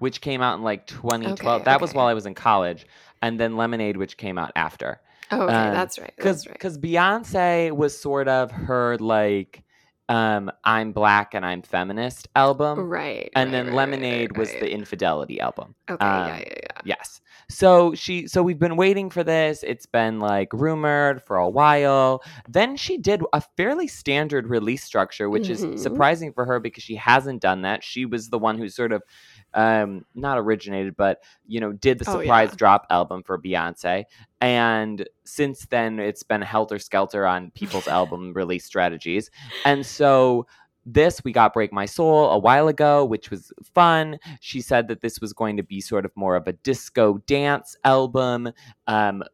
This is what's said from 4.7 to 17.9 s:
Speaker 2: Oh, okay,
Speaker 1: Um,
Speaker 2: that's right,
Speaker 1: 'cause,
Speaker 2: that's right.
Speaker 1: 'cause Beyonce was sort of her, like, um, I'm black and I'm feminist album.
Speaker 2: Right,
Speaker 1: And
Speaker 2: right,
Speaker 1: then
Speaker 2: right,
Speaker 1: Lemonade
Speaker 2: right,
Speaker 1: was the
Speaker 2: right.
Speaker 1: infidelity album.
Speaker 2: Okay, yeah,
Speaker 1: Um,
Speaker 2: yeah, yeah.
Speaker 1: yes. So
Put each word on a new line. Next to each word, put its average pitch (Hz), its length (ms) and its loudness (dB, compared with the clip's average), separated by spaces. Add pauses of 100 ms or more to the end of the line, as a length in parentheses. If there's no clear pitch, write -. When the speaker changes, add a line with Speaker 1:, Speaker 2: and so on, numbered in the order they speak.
Speaker 2:
Oh, 220 120 -2
okay, - 120 0
Speaker 1:
Um, 110 180 2
Speaker 2:
that's 185 260 -4
right, - 200 -18
Speaker 1:
'cause, 185 260 -2
Speaker 2:
that's - 40 -20
right. - 120 -20
Speaker 1:
'cause 175 160 -8
Beyonce 175 1000 0
was 147 240 -2
sort 139 300 -2
of 131 220 2
her, 120 480 -2
like, 107 640 0 (480)
um, 107 400 0 (140)
I'm 110 280 0
black 104 400 2
and 95 140 -6
I'm 90 160 -6
feminist 101 720 -6
album. 139 420 2 (120)
Speaker 2:
Right, 151 440 -8
Speaker 1:
And 131 140 0
Speaker 2:
right, 131 40 -6
Speaker 1:
then 123 160 -4
Speaker 2:
right, 123 80 -4
Speaker 1:
Lemonade 127 560 -2
Speaker 2:
right, 101 60 -8
Speaker 1:
was 110 140 -2
the - 80 -8
Speaker 2:
right. - 100 -2
Speaker 1:
infidelity 85 680 -4
album. - 340 -8 (140)
Speaker 2:
Okay, 139 160 -4
yeah, 98 180 0
Speaker 1:
Um, 85 60 -4
Speaker 2:
yeah, 82 160 -10
yeah. - 400 -16
Speaker 1:
yes. - 380 -10 (260)
So 175 460 6